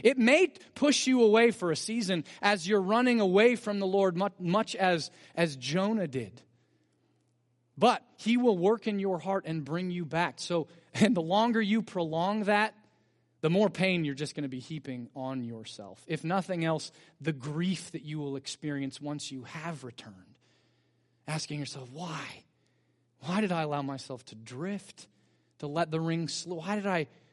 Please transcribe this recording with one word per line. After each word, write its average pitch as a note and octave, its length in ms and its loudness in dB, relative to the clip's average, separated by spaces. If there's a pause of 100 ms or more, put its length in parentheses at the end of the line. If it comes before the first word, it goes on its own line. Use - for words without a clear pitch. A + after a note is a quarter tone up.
It C4 160 6
may C#4+ 340 6 (220)
push - 320 4
you C4 160 6
away A3+ 300 8
for F3 180 -4
a D3+ 60 -2
season F#3+ 480 -2 (160)
as G3+ 260 2
you're G3+ 160 2
running A#3 380 4
away G#3 340 6
from G#3 240 -4
the G3 80 0
Lord, F#3+ 300 4
mu-, G3 120 0 (120)
much F#3 340 0
as, F3+ 380 2 (240)
as E3 200 2
Jonah F3+ 520 -2
did. A#2+ 340 -8 (1400)
But G3+ 260 4 (120)
he A#3 200 2
will A#3+ 220 4
work G#3 280 2
in G#3 120 -2
your F#3+ 200 -2
heart F#3+ 280 -4
and D#3+ 180 -4
bring F3 260 -4
you F3 140 -6
back. D#3+ 340 -2
So, E3+ 280 -4 (140)
<laughs> - 140 -18
and G#3+ 220 4
the E3+ 60 0
longer A3 400 2
you G#3+ 200 0
prolong F3+ 640 -2
that, G#3 300 2 (640)
the D#3 100 0
more G3 180 4
pain F3 360 0
you're C#3+ 100 -2
just C#3 200 -8
gonna C#3+ 140 -6
be B2+ 120 -10
heaping B2+ 560 -10
on C3 280 -6
yourself. A2 640 -14
If D#3 160 -6
nothing F3 420 -2
else, D#3+ 280 -4 (280)
the D3+ 120 -2
grief D3+ 580 -4
that D#3+ 120 -12
you D3+ 160 -10
will C#3 180 -6
experience C#3 640 -8
once D3 320 -10
you C3 120 -10
have D#3 400 -10
returned. A2+ 300 -18 (1120)
Asking D3+ 320 -6
yourself, C3 320 -10
"Why? E3 540 -12 (760)
Why F3 200 -2
did G3 120 0
I E3 100 0
allow D3 200 -4
myself C3+ 440 -10
to - 100 -18
drift, C3+ 720 -10 (500)
to D3+ 80 -8
let D#3 240 -2
the D#3+ 100 -2
ring E3 280 -2
slip? E3+ 300 -10
Why F#3 180 -4
did G3+ 100 -4
I, F3 220 0 (240)